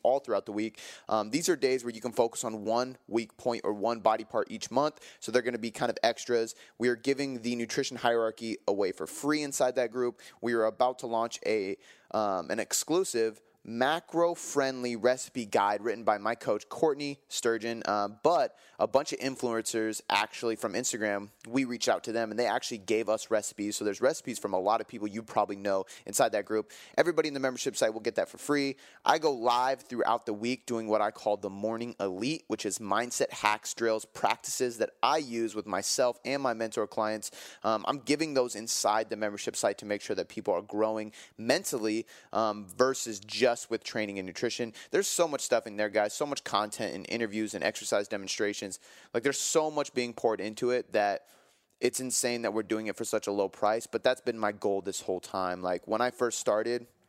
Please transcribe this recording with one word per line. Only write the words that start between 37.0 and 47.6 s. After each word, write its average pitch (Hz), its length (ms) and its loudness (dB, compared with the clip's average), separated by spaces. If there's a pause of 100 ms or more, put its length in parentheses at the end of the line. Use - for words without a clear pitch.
Um, 107 220 2
I'm 143 120 0
giving 147 340 0
those 127 220 2
inside 110 560 0
the 110 60 -2
membership 104 400 -4
site 101 220 2
to - 60 -14
make 104 160 -2
sure 101 160 -4
that 87 120 -2
people 104 260 -2
are 92 80 0
growing 107 500 -2 (240)
mentally, 113 720 0 (260)
um, 104 320 0 (140)
versus 120 420 2
just 117 380 2 (120)
with 113 120 -2
training 101 380 -4
and 92 60 -8
nutrition. 113 460 -4 (200)
There's 196 160 2
so 175 180 4
much 143 140 -6
stuff 113 260 2
in 104 100 -10
there, 107 120 2
guys, 107 260 2
so 147 100 -2
much 143 200 -4
content 107 500 -2
and 92 140 -8
interviews 107 460 -2
and 85 100 -2